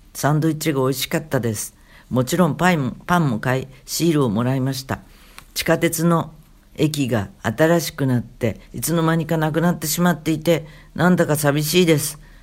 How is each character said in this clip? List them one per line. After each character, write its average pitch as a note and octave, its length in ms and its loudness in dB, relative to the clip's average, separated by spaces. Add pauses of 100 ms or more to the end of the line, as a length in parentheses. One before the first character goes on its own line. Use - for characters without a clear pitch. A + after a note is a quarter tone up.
(140)
サ C#3 180 0
ン D3+ 80 2
ド D#3+ 80 0
イ D#3+ 40 0
ッ - 40 -2
チ D#3 160 -2
が C3+ 80 0
美 C3 60 2
味 C#3 120 0
し - 100 -4
か E3 100 -2
っ D3+ 100 -8
た C3 120 0
で A2+ 160 -4
す。 - 180 -10 (340)
も B2+ 160 0
ち E3+ 120 -4
ろ F3 120 4
ん D3+ 80 -2
パ F3 180 2
ン C#3 120 -2
も、 G#2+ 100 -6 (100)
パ F3 120 2
ン D3+ 100 2
も A2 120 -2
買 C3 240 -2
い、 - 20 -20 (180)
シ - 220 -4
ー E3 80 4
ル C#3+ 100 2
を A#2 60 0
も A2+ 140 -2
ら B2+ 100 0
い C3+ 60 -2
ま C3+ 120 -2
し C3 120 -8
た。 - 160 -8 (520)
地 - 120 -8
下 E3 140 2
鉄 D#3+ 280 0
の E3+ 260 0 (440)
駅 C#3+ 320 0
が G#2+ 200 -2 (140)
新 D#3+ 380 2
し - 100 -6
く C#3 160 -2
な B2 140 2
っ - 20 -6
て、 - 380 -6 (120)
い B2+ 80 -8
つ D#3 140 -2
の E3 80 0
間 D#3+ 140 2
に D#3 100 -2
か E3 100 -2
な D#3 160 0
く D#3+ 80 0
な E3+ 120 2
っ D#3 60 -4
て D#3+ 80 -8
し D#3+ 140 -4
ま F3 120 2
っ D#3 80 -4
て D#3 100 -4
い D3+ 100 0
て、 D#3 260 0 (280)
な F3 160 4
ん F3+ 60 4
だ E3 100 4
か D3+ 100 2
寂 D3 260 2
し F3+ 200 4
い E3+ 40 4
で D#3 120 4
す。 - 200 -6 (240)